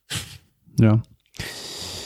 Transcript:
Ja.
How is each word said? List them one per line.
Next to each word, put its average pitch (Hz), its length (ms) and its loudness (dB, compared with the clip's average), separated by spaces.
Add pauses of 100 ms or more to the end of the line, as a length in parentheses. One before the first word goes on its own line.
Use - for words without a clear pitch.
(800)
Ja. 110 240 6 (1040)